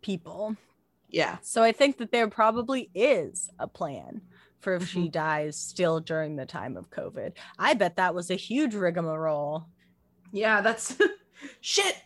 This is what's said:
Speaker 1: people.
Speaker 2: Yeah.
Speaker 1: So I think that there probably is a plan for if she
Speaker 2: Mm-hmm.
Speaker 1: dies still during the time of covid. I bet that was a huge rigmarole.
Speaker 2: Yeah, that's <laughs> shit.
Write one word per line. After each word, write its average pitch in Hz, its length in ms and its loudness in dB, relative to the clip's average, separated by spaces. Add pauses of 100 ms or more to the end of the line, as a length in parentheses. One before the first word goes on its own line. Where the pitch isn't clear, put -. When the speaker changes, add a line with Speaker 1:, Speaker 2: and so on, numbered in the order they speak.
Speaker 1:
people. 190 540 -6 (520)
Speaker 2:
Yeah. 151 340 0
Speaker 1:
So - 220 2
I 226 80 6
think - 260 4
that 233 140 -6
there 233 160 2
probably 226 680 0
is 185 640 2
a - 80 -4
plan 127 560 -10 (380)
for 190 140 0
if 175 140 -2
she 180 160 -2
Speaker 2:
Mm-hmm. 160 60 -2
Speaker 1:
dies 156 460 -2
still 165 420 0
during 160 380 -4
the 131 100 -6
time 117 300 -8
of - 140 -14
covid. - 420 -8 (260)
I 262 160 4
bet 190 220 0
that 180 180 2
was 175 160 -6
a 185 60 0
huge 254 400 -2
rigmarole. 160 920 -2 (640)
Speaker 2:
Yeah, 214 300 2
that's 226 360 0 (340)
<laughs> - 300 -20
shit. - 460 2